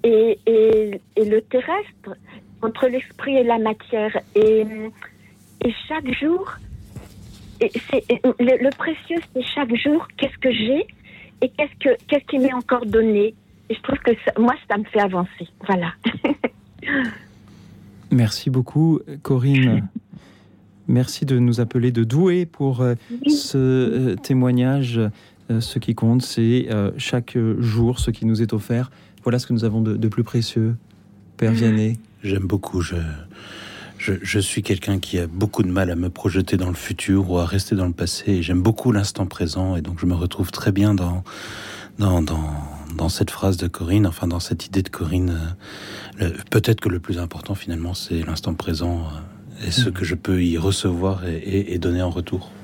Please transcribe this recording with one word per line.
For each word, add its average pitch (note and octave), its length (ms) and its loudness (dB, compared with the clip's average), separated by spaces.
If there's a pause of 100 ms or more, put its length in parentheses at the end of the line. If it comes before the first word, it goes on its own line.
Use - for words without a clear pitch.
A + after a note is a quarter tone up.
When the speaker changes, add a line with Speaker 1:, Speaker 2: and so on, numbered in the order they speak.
Speaker 1:
et, A3+ 440 4
et, A3 540 4 (160)
et A3 80 4
le G#3+ 160 4
terrestre, B3+ 720 -4 (460)
entre A3+ 280 0
l'esprit C4 480 -2
et B3+ 60 6
la A#3 160 4
matière. G#3+ 600 -2 (160)
Et, G#3+ 300 6 (1000)
et A#3 100 0 (140)
chaque D4+ 220 -4 (100)
jour, E4+ 320 0 (1080)
et A3+ 80 0 (200)
c'est, C4 200 0
et A#3+ 100 2 (180)
le, B3 240 4
le C4+ 140 4
précieux, D#4+ 420 -4 (160)
c'est B3+ 80 -2
chaque B3 320 -2
jour, D4 340 0 (100)
qu'est-ce C4+ 200 -2
que C4 140 2
j'ai A3 340 0 (540)
et B3+ 100 2
qu'est-ce - 300 -4
que, B3 160 4 (100)
qu'est-ce C#4+ 200 2
qui C#4+ 120 -2
m'est C4 140 4
encore B3 320 -2
donné. A3 500 4 (360)
Et A3 40 0
je - 60 -10
trouve C#4 200 -2
que A#3+ 100 2 (160)
ça, - 120 2
moi, B3 160 4 (140)
ça G3+ 80 0
me G#3 80 -4
fait - 160 0
avancer. F#3 480 -2 (180)
Voilà. F3 280 0 (880)
<laughs> C#4 220 -2 (1040)
Speaker 2:
Merci A#2+ 400 2
beaucoup, D3 500 2 (220)
Corinne. B2+ 680 4 (960)
Merci B2+ 380 2
de C3 140 2
nous A#2+ 220 4
appeler A#2+ 300 2
de A#2 140 2
Douai F3 420 2
pour, C3+ 360 -2
euh, B2 120 2 (160)
Speaker 1:
Oui. C4 200 -2
Speaker 2:
ce, C#4+ 260 0
euh, C3 600 2
témoignage. B2+ 840 2 (500)
Euh, A2+ 100 2
ce - 180 -4
qui A2+ 160 -2
compte, A#2 280 4
c'est, A#2 480 2
euh, G2+ 280 2
chaque - 380 -4 (220)
jour, A#2 400 2
ce A#2+ 120 0
qui A2+ 160 -4
nous A2+ 160 2
est A2 100 0
offert. A#2+ 380 -2 (340)
Voilà B2 140 2
ce B2+ 80 -4
que - 60 -2
nous A2+ 120 2
avons A2 160 2
de, A2 160 0
de G#2+ 120 0
plus A2+ 160 0
précieux, A2+ 520 0 (600)
Père A2+ 160 2
Speaker 3:
Mmh. - 20 4
Speaker 2:
Vianney. A2 420 2 (260)
Speaker 3:
J'aime G2 240 -2
beaucoup. F2+ 360 -2
Je, F2 140 -4 (1000)
je, - 140 -4 (100)
je G#2 160 -2
suis G2 240 -2
quelqu'un G2 360 -2
qui F2+ 200 -4
a E2+ 80 -2
beaucoup G2 360 -2
de F#2 80 2
mal F2+ 200 0
à E2 60 -2
me F2 140 -2
projeter F#2+ 460 -2
dans F2+ 120 0
le F2+ 60 -2
futur F#2+ 560 0
ou F2+ 80 2
à E2+ 80 0
rester F#2+ 280 -2
dans F#2 120 0
le F2 60 -2
passé. F2 400 -2
Et F2 100 2
j'aime F2+ 200 2
beaucoup A2+ 300 2
l'instant G2+ 340 0
présent. F#2 500 -2
Et E2 60 -2
donc, E2+ 180 -8
je F2+ 60 0
me F2+ 80 2
retrouve F2 360 -2
très - 220 -2
bien G2+ 220 4
dans, F2 300 -2 (760)
dans, F#2 240 2
dans, D#2 220 -2 (520)
dans D#2+ 140 0
cette - 200 -2
phrase F#2+ 280 0
de F#2 100 -2
Corinne, F#2+ 380 2
enfin, E2+ 200 -2
dans E2+ 140 -2
cette - 260 -6
idée F#2+ 160 -2
de - 80 -6
Corinne. F2 480 0 (840)
Euh, F2+ 100 0
le, - 200 -10
peut-être A2 300 4
que - 100 -2
le F2+ 100 -2
plus F2 180 -4
important, F2 360 -6
finalement, E2+ 400 -6
c'est E2 300 -4
l'instant D#2+ 300 -4
présent, E2 460 -2
euh, D#2+ 640 -10
et F2 40 -2
ce A2 200 2
Speaker 2:
Mmh. - 20 -6
Speaker 3:
que F#2 140 -4
je E2+ 80 -2
peux F2+ 280 0
y E2+ 140 2
recevoir F#2 720 0
et, E2 100 -4
et, G2 380 -2
et E2+ 40 -2
donner F2 220 0
en F2+ 100 0
retour. F#2 400 -6 (140)